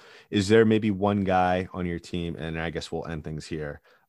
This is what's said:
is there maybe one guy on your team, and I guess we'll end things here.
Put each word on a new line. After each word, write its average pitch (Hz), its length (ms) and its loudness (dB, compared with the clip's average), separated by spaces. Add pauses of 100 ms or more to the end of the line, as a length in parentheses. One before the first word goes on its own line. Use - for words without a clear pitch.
(320)
is 101 160 2
there 110 180 8
maybe 110 260 4
one 101 340 2
guy 92 480 2
on 90 120 -6
your 87 140 -4
team, 85 380 -6
and 80 220 -6
I 82 100 -4
guess 78 220 -8
we'll 82 140 -6
end 78 180 -10
things 78 220 -10
here. 76 360 -8 (280)